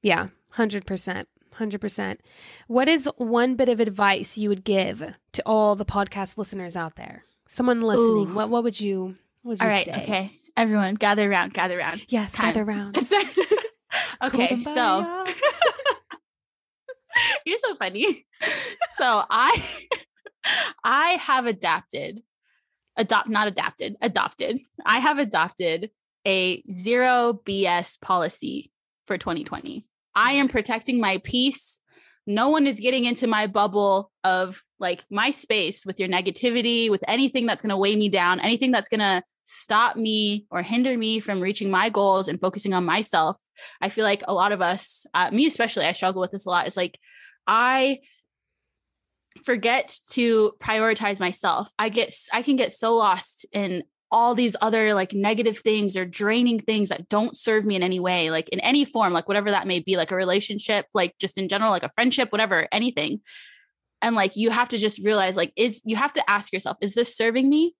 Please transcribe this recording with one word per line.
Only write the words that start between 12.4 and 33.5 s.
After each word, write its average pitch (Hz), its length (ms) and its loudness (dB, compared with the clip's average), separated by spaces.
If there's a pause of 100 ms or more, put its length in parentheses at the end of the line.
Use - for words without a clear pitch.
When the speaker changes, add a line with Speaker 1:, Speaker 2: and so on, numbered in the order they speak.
Speaker 1:
gather 214 80 0
around. 208 360 -4
Speaker 2:
It's 277 140 0
<laughs> - 1120 -2
okay, 254 360 0
so 269 160 -4
Speaker 1:
Kumbaya. 339 600 0
Speaker 2:
<laughs> - 60 -10 (2000)
you're 370 140 -4
so 466 160 -4
funny. 226 520 -4 (720)
So 233 320 2
I, 269 320 2 (680)
<laughs> - 560 -4
I 285 280 2
have 262 340 0
adapted, 175 720 -4 (760)
adopt-, 220 320 0
not 214 200 0
adapted, - 520 -6
adopted. - 600 -2 (240)
I 220 140 2
have 285 200 2
adopted 180 720 -2 (360)
a 185 440 0
zero 240 760 2
B 196 220 0
S 175 320 0
policy - 720 -4 (340)
for 196 120 -4
twenty 165 260 -6
twenty. - 420 -12 (280)
I 233 180 4
am 277 140 4
Speaker 1:
Yes. 254 60 0
Speaker 2:
protecting 233 480 0
my 190 240 0
peace. - 560 -2 (460)
No 214 220 0
one 302 180 4
is 214 140 -2
getting 247 240 0
into 240 240 -2
my 214 180 2
bubble 202 640 2 (140)